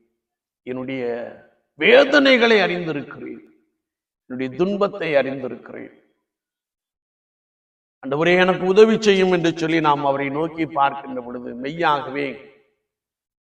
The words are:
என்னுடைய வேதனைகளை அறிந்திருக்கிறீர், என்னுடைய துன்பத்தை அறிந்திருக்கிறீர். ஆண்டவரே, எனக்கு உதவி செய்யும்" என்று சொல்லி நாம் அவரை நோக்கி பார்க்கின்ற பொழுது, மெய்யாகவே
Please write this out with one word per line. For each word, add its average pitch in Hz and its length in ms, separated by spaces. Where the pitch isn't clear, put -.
என்னுடைய 127 420
வேதனைகளை 254 880
அறிந்திருக்கிறீர், 147 840
என்னுடைய 127 300
துன்பத்தை 196 580
அறிந்திருக்கிறீர். 127 840
ஆண்டவரே, 160 320
எனக்கு 185 280
உதவி 214 360
செய்யும்" 190 300
என்று 165 260
சொல்லி 160 220
நாம் 143 260
அவரை 139 220
நோக்கி 160 380
பார்க்கின்ற 139 540
பொழுது, 123 340
மெய்யாகவே 139 1000